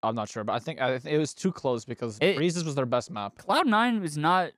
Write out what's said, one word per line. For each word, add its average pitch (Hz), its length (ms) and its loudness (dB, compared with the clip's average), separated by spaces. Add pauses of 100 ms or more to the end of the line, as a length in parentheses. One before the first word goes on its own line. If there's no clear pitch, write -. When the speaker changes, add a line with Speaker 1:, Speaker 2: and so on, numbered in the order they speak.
Speaker 1:
I'm 113 120 0
not 107 140 -4
sure, 110 140 -8
but 104 100 -2
I 117 60 0
think, 156 220 -10
I, 127 240 2
it 151 120 2
was 156 160 0
too - 180 -2
close 123 340 -2
because 117 360 -6
Speaker 2:
It 175 160 4
Speaker 1:
Breeze's 170 260 0
was 151 120 -4
their 135 100 0
best 123 240 0
map. 202 280 -8
Speaker 2:
Cloud 294 280 2
Nine 226 380 2
is 151 140 -6
not 165 400 2